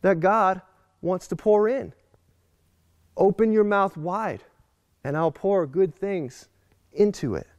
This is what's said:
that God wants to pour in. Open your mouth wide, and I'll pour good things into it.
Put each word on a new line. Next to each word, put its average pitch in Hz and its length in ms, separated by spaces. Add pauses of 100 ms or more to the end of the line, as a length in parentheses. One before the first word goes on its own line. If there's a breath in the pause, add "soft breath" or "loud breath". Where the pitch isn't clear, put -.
that 185 200
God 190 400 (400)
wants 180 260
to 190 80
pour 208 320
in. 247 260 (1200)
Open 190 340
your 214 140
mouth 202 320
wide, 175 460 (600)
and 143 140
I'll 160 140
pour 190 360
good 160 260
things 185 540 (460)
into 190 420
it. - 120 (120)